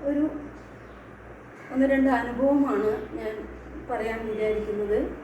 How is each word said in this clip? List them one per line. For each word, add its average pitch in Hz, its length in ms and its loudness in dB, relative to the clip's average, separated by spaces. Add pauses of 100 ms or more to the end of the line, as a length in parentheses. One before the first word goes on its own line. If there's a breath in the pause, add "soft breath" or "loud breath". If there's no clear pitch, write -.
ഒരു 294 140 4 (1500)
ഒന്ന് 262 200 6
രണ്ട് 269 160 6 (100)
അനുഭവമാണ് 262 720 4 (280)
ഞാൻ 214 140 -4 (560)
പറയാൻ 226 300 -2 (100)
വിചാരിക്കുന്നത്. 214 720 0 (240)